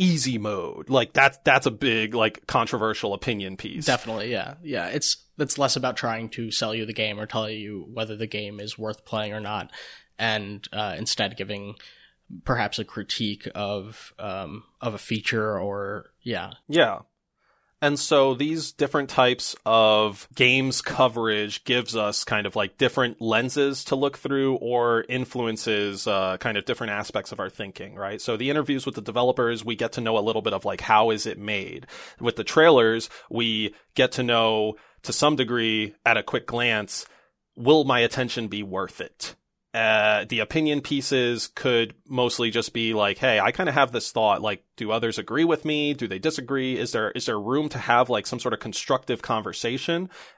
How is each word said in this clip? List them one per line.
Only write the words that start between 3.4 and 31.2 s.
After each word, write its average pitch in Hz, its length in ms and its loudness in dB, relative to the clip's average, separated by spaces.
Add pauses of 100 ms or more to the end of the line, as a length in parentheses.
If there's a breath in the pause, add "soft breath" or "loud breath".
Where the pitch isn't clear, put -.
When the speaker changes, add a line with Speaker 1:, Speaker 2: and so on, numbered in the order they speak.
Speaker 1:
piece. 131 300 -8
Speaker 2:
Definitely, 113 460 -2
yeah. 110 320 -6
Yeah, 117 240 -4
it's, - 360 -2 (140)
it's 143 220 -2
less 135 160 2
about 127 200 -2
trying 113 340 -6
to 113 200 -8
sell 110 240 -4
you 110 140 -4
the 113 40 -10
game 107 280 -4
or 107 80 -8
tell 110 200 -2
you 107 460 -10
whether 110 220 -6
the 110 100 -6
game 104 340 -8
is 104 200 -12
worth 107 260 -8
playing 107 280 -4
or 107 80 -8
not, 104 280 -6 (480 loud breath)
and, 107 560 -4
uh, 101 240 -4
instead 107 400 -4
giving 101 380 -10 (680 loud breath)
perhaps 117 340 -2
a 110 40 -4
critique 104 680 -6
of, 104 640 -8
um, 95 460 -10 (180)
of 117 140 -4
a - 20 -10
feature 110 640 -2
or, 101 480 -6 (160)
yeah. 98 300 -6 (140)
Speaker 1:
Yeah. 143 340 2 (800)
And 143 180 2
so 135 340 6
these 151 380 -2
different - 380 0
types 123 540 2
of 107 720 4
games 131 480 2
coverage 113 840 0
gives 120 300 0
us 104 280 0
kind 104 240 -2
of, 92 80 -6
like, 101 240 -2
different 123 420 0
lenses 127 640 0
to 147 100 0
look 135 220 0
through 135 380 0
or 120 520 0
influences, 110 1000 -2
uh, 95 300 0
kind 110 200 -2
of 101 80 -4
different 110 280 -4
aspects 104 380 -6
of - 80 -12
our 95 100 -6
thinking, 98 440 -14
right? 98 260 -6
So 113 180 -4
the 127 120 -2
interviews 143 380 -2
with 131 80 -8
the 113 60 -10
developers, 120 640 0
we 113 120 -4
get 117 160 -2
to 123 100 -6
know 113 160 0
a 104 60 2
little 110 180 0
bit 101 120 -2
of, 98 120 -4
like, 98 160 -4
how 110 300 6
is 107 160 -2